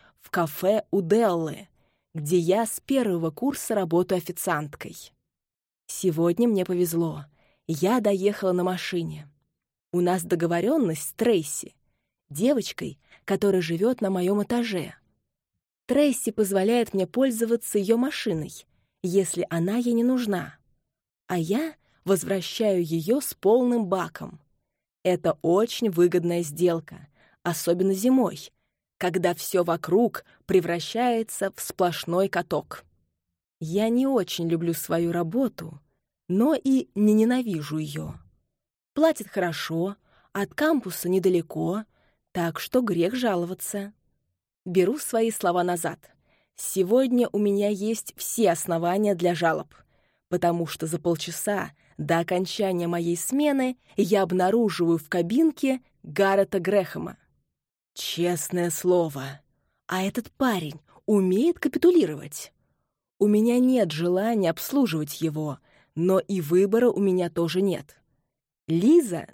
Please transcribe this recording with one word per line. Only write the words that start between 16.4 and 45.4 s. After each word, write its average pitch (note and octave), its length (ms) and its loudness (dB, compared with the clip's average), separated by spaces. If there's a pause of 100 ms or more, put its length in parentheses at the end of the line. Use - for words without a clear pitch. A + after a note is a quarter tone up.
мне F#3+ 120 0
пользоваться A#3 720 0
ее G#3 200 2
машиной, E3+ 680 -4 (380)
если F3+ 460 0
она E3+ 280 -2
ей A#3+ 160 0
не A#3 100 2
нужна, A3 540 -2 (680)
а F#3 100 -2
я A3 380 -2 (280)
возвращаю F#3+ 800 0
ее E3 380 0
с - 140 -8
полным A#3+ 500 2
баком. E3 560 -6 (640)
Это F3 400 0
очень G3+ 480 0
выгодная F3 500 2
сделка, E3 680 -2 (360)
особенно F3 500 0
зимой, G#3+ 580 2 (460)
когда F3 380 0
все - 280 0
вокруг F3 640 0 (220)
превращается G3 1080 0
в - 60 -14
сплошной F3 640 0
каток. - 560 -6 (760)
Я F#3+ 300 0
не B3 160 2
очень F#3+ 440 0
люблю E3+ 240 0
свою E3+ 380 -2
работу, E3+ 680 -4 (480)
но A#3 280 2
и C4 380 0
не G#3 200 4
ненавижу G#3+ 640 0
ее. D3+ 380 -8 (800)
Платят D4+ 360 2
хорошо, F3 640 -4 (380)
от G3 200 -4
кампуса C#4+ 540 0
недалеко, F3+ 800 0 (460)
так E3+ 280 -4
что - 220 0
грех G3 340 0
жаловаться. G3 800 -4 (720)
Беру F#3 320 2
свои A3+ 340 0
слова F3 320 0